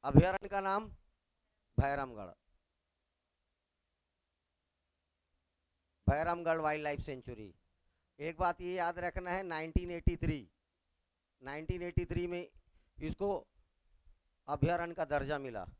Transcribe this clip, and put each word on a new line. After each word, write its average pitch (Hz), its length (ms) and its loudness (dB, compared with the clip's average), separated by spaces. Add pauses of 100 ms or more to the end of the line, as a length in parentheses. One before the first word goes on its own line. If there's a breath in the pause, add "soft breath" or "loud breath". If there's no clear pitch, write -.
अभ्यारण्य 165 460 8
का 196 120 -2
नाम 196 240 0 (920)
भैरमगढ़, 131 560 -2 (3750)
भैरमगढ़ 165 520 2
वाइल्ड 151 240 0
लाइफ 147 180 -2
Sanctuary। 120 520 -10 (680)
एक 156 180 -6
बात 175 240 0
ये 180 120 -4
याद 175 260 -2
रखना 180 320 -4
है, 190 140 -2
नाइनटीन 165 460 -2
एटी 170 260 2
थ्री, 143 320 -4 (920)
नाइनटीन 156 420 -6
एटी 175 220 0
थ्री 175 220 -2
में 175 200 -6 (500)
इसको 170 320 -4 (1160)
अभ्यारण्य 170 480 2
का 165 120 0
दर्जा 143 320 2
मिला। 117 260 -6 (140)